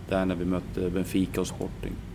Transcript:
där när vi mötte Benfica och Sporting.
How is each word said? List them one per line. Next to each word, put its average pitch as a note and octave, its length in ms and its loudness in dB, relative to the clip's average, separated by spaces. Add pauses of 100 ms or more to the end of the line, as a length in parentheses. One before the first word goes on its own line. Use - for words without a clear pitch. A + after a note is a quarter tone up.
där F#2+ 160 4
när F#2 100 2
vi F2 100 0
mötte F2+ 440 0
Benfica F#2 520 2
och F#2 60 0
Sporting. - 460 -4 (200)